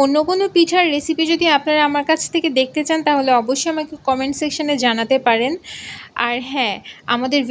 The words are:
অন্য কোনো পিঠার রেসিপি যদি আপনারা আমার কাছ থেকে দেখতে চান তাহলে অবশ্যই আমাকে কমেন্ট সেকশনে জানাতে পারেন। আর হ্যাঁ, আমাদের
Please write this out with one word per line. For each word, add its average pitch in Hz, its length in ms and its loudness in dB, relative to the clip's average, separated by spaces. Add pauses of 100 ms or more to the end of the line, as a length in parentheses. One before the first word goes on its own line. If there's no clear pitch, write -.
অন্য 277 140 2 (120)
কোনো 381 160 0 (100)
পিঠার 339 300 4 (100)
রেসিপি 311 380 -2
যদি 339 140 2 (120)
আপনারা 302 220 2 (100)
আমার 285 200 -2
কাছ 320 100 2 (140)
থেকে 330 140 -2 (120)
দেখতে 262 280 -2
চান 320 100 0 (100)
তাহলে 277 220 2 (120)
অবশ্যই 269 320 -2
আমাকে 311 200 -6 (140)
কমেন্ট 262 320 -2
সেকশনে 294 340 -2 (100)
জানাতে 226 320 2 (100)
পারেন। 233 260 2 (760)
আর 240 100 -4 (140)
হ্যাঁ, 240 260 -2 (380)
আমাদের 254 260 0 (100)